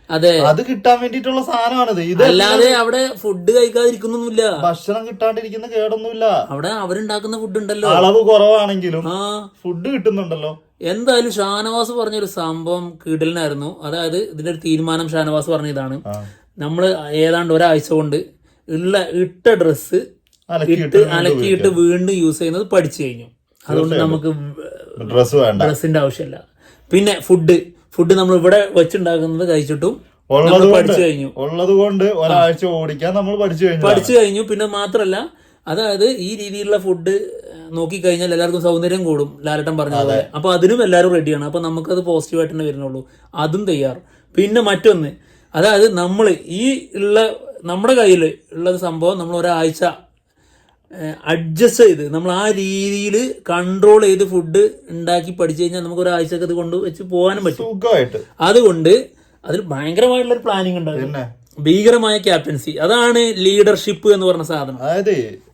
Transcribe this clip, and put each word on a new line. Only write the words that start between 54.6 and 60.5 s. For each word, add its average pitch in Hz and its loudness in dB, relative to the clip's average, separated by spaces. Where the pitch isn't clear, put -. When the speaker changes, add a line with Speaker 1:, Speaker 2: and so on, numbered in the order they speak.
Speaker 1:
ഉണ്ടാക്കി 170 -4
പഠിച്ചു 170 -2
കഴിഞ്ഞാൽ 175 -4
നമുക്ക് 175 -6
ഒരാഴ്ചക്ക് 170 -2
ഇത് 170 -4
കൊണ്ട് 170 -4
വെച്ച് 185 -6
പോകാനും 185 0
പറ്റും. 151 -2
Speaker 2:
സുഖമായിട്ട്. 202 0
Speaker 1:
അതുകൊണ്ട് 190 4
അതിൽ 175 -4
ഭയങ്കരമായിട്ടുള്ളൊരു 226 -2
പ്ലാനിങ് 190 -2